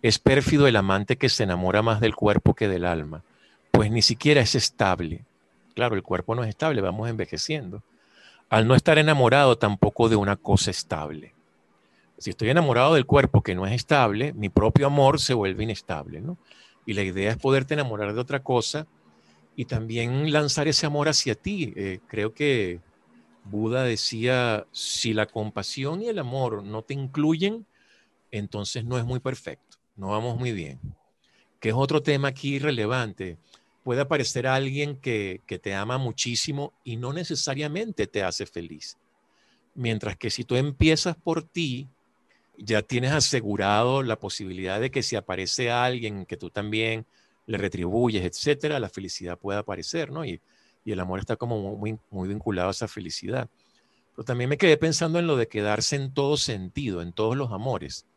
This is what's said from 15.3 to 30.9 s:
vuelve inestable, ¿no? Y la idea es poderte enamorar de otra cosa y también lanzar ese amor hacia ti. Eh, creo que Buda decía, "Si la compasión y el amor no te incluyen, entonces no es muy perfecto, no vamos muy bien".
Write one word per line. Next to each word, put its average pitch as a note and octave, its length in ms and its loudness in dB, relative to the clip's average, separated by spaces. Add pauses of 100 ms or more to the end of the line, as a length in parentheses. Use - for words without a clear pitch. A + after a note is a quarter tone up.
vuelve G2+ 300 0
inestable, E2 580 -8
¿no? E3+ 160 -8 (480)
Y G#2+ 80 -6
la G2+ 100 -2
idea F#2+ 280 -2
es A2+ 60 -2
poderte C3+ 360 0
enamorar G#2+ 400 -4
de A#2+ 80 -4
otra C3 200 -4
cosa C3+ 460 -2 (680)
y C3 100 -6
también A#2 680 -2
lanzar D3 360 2
ese D#3+ 180 2
amor D3 240 0
hacia B2 260 0
ti. F3+ 400 -6
Eh, G2 320 -6
creo A2 260 -4
que G#2+ 460 0 (640)
Buda A2 400 -2
decía, A#2+ 880 0
"Si - 420 -4
la G#2+ 120 2
compasión B2 760 -6
y A#3 60 -6
el G#3+ 120 -4
amor B2 440 -4
no G#2+ 200 -8
te C#3 100 -10
incluyen, D#3 720 0 (680)
entonces G#2 540 -6
no B2 120 -4
es A#2 80 -2
muy B2 140 -4
perfecto, - 580 -10 (200)
no G2 120 -8
vamos A2+ 280 -2
muy B2 160 -2
bien". D2 260 -8 (800)